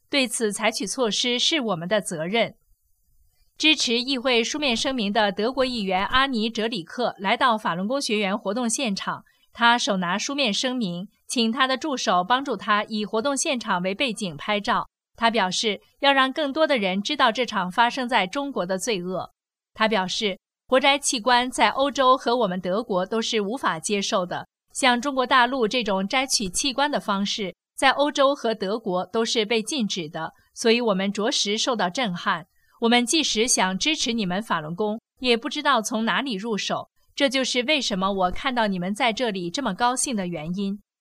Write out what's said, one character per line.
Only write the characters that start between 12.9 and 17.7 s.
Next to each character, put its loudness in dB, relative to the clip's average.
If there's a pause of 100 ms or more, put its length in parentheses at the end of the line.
活 -2
动 0
现 -2
场 -2
为 -2
背 -2
景 -6
拍 -2
照。 -2 (260)
他 2
表 2
示 -2 (220)
要 6
让 4
更 -2
多 2
的 4
人 0
知 -2
道 4
这 0
场 -4